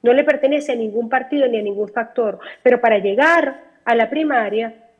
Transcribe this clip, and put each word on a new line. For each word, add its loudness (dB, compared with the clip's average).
No 4
le 4
pertenece 0
a -2
ningún -4
partido 0
ni -2
a -4
ningún -4
factor, -6
pero 4
para 2
llegar 2
a 0
la 0
primaria -2